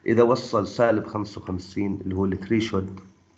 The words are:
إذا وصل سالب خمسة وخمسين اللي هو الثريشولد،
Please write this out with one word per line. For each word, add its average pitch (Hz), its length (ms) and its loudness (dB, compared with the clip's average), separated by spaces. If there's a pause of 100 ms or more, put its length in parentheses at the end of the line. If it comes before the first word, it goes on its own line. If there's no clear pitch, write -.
إذا 110 180 6
وصل 117 440 2
سالب 117 400 2
خمسة 104 340 -8
وخمسين 98 600 -4
اللي 92 140 -4
هو 98 100 2
الثريشولد، 98 760 -2 (380)